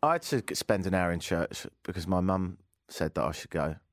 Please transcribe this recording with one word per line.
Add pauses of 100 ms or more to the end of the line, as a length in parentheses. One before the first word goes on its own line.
I
had
to
g-,
spend
an
hour
in
church (160)
because
my
mum (300)
said
that
I
should
go (180)